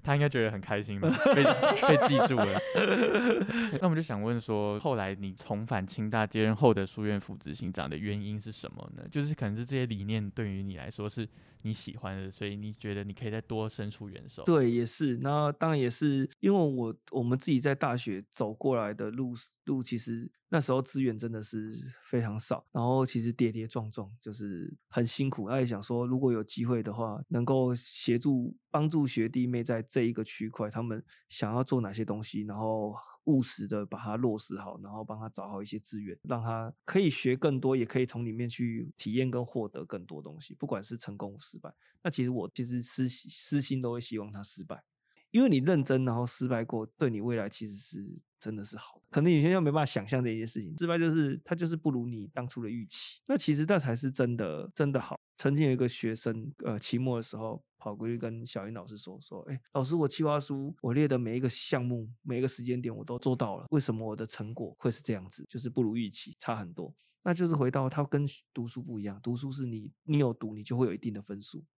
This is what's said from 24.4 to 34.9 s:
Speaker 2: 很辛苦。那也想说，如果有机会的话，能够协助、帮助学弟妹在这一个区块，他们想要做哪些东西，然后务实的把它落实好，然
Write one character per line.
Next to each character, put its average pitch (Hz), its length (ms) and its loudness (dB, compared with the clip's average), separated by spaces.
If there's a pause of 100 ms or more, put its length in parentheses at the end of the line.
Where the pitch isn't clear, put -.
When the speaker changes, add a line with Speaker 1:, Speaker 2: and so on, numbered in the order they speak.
Speaker 2:
很 120 160 2
辛 135 240 0
苦。 107 180 -4
那 131 120 0
也 127 60 4
想 107 160 -4
说， 120 260 -2
如 127 120 2
果 131 140 4
有 110 100 0
机 - 220 -4
会 120 160 2
的 107 100 -2
话， 110 360 -4
能 120 180 2
够 131 300 4
协 - 420 0
助、 127 380 2 (160)
帮 151 180 2
助 151 160 2
学 113 240 0
弟 123 160 0
妹 123 180 0
在 117 200 0
这 123 200 0
一 117 100 2
个 110 100 -4
区 110 260 -6
块， 107 200 -4
他 113 120 -4
们 113 220 -4 (260)
想 107 240 -4
要 127 100 2
做 131 160 2
哪 101 140 -2
些 110 100 -2
东 107 200 -4
西， 104 180 -6
然 104 160 -6
后 110 360 -2 (320)
务 135 160 6
实 104 260 -4
的 104 180 -2
把 98 120 -10
它 107 200 -4
落 117 200 2
实 98 200 -8
好， 101 240 -12
然 101 100 -14